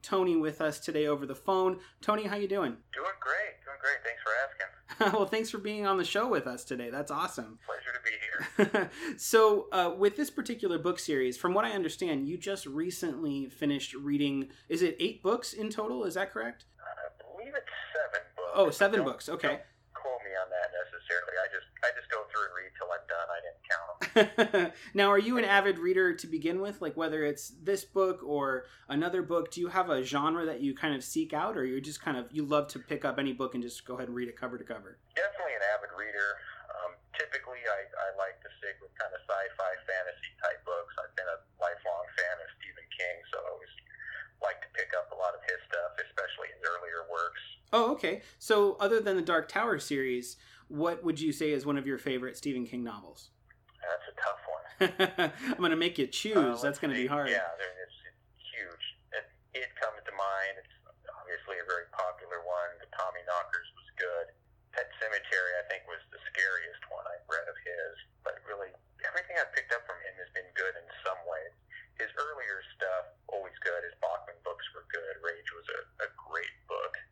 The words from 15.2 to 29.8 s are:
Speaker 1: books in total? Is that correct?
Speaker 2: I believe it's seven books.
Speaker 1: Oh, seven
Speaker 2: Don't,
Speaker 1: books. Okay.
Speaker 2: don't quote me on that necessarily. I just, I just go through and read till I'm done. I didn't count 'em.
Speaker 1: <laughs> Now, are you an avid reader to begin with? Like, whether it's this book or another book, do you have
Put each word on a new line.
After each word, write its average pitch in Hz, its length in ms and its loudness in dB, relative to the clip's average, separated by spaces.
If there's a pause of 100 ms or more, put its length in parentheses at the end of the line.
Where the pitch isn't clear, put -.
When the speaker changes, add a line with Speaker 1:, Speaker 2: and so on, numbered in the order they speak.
Speaker 1:
books 233 320 2
in 214 160 -4
total? 220 360 -2
Is 160 100 -2
that 196 160 0
correct? - 340 -6 (140)
Speaker 2:
I - 560 -12
believe 254 180 -12
it's - 140 -4 (260)
seven - 320 -2 (100)
books. - 200 -4
Speaker 1:
Oh, 185 160 8
seven 202 280 6
Speaker 2:
Don't, 151 60 4
Speaker 1:
books. - 240 -4
Okay. 165 180 0
Speaker 2:
don't - 140 2 (320)
quote 127 300 -4
me 98 80 -8
on 92 180 -2
that 90 240 0
necessarily. 90 600 -2 (100)
I 90 100 0
just, 95 140 -6 (160)
I 120 140 6
just 120 120 -12
go 110 220 0
through 104 140 0
and 90 100 -8
read 92 220 -8
till 90 120 -4
I'm 87 160 -2
done. 85 240 -2
I 85 140 -2
didn't - 260 -12
count 85 160 2
'em. 208 920 4
Speaker 1:
<laughs> - 160 -16
Now, 202 180 8
are 196 80 10
you 240 180 4
an 226 80 6
avid 196 320 8
reader 180 380 6
to 165 120 -10
begin 160 340 0
with? 202 200 -4
Like, 156 160 -2
whether 156 260 2
it's 147 260 0 (120)
this 196 240 2
book 185 380 4
or 135 420 2 (240)
another 170 320 2
book, 165 300 2
do 175 100 -4
you 170 80 0
have 185 200 4